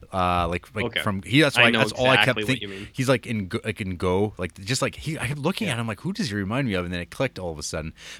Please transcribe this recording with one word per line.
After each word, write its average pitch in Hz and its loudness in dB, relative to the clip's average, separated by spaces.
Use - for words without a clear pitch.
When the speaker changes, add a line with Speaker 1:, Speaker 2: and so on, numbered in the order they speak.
Speaker 1:
Uh, 90 2
like, 87 -4
like 107 -2
Speaker 2:
Okay. - -2
Speaker 1:
from 98 -2
he. 147 4
That's 139 4
why 120 8
Speaker 2:
I 117 6
know 117 4
Speaker 1:
that's 110 2
all 127 2
I 131 8
kept 110 4
Speaker 2:
exactly 110 0
what - -4
Speaker 1:
thinking. 113 -2
Speaker 2:
you 98 -12
mean. 101 -12
Speaker 1:
He's 131 2
like 123 0
in 107 -2
Go, 107 -4
like 110 -4
in 92 -4
Go, 95 2
like 90 -6
just 101 -4
like 117 -2
he. 147 -6
I 123 -4
kept 143 -4
looking 180 -2
Speaker 2:
Yeah. 139 -2
Speaker 1:
at 113 -2
him 117 -2
like, 107 -4
who 185 -4
does 156 -4
he 101 -4
remind 104 0
me 107 0
of? 90 0
And 90 -4
then 87 -4
it 85 -12
clicked - -4
all 87 -6
of 76 -10
a 71 -8
sudden. 80 -6